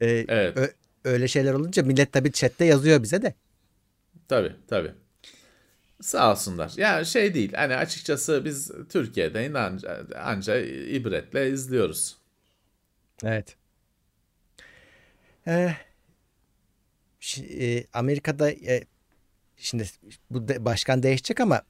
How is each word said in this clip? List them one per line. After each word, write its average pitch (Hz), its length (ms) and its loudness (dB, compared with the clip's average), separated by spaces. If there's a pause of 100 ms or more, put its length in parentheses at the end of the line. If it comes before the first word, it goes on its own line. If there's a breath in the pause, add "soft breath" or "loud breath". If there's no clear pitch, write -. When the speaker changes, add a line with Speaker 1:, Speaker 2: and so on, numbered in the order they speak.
Speaker 1:
Ee, 117 280 2
Speaker 2:
Evet. 98 280 2
Speaker 1:
ö-, 131 160 0 (320)
öyle 127 240 2
şeyler 135 240 2
olunca 160 300 0
millet 135 300 4
tabii 139 200 2
chatte - 320 2
yazıyor 147 380 6
bize 165 200 -2
de. 185 120 -4 (920)
Speaker 2:
Tabii, 110 240 0 (160)
tabii. 87 220 -2 (1120 soft breath)
Sağ - 300 2
olsunlar. 92 460 -4
Ya 180 280 2
şey 202 300 2
değil. 104 180 0
Hani 131 240 -2
açıkçası 151 680 -2
biz 143 260 -8 (180)
Türkiye'de 120 720 -2
anca, 95 480 -6 (180)
anca 107 320 -2 (100)
ibretle 107 840 -4
izliyoruz. 127 640 -2 (1080)
Speaker 1:
Evet. 110 320 -4 (1900 soft breath)
Ee, 175 260 0 (1500 loud breath)
şi-, - 440 -10
e, 120 280 -4
Amerika'da, 143 580 0
e, 123 340 -4 (720)
şimdi 117 280 -6 (460)
bu 117 180 -6
de-, 120 160 -2
başkan 123 380 0
değişecek 131 380 2
ama, 170 300 4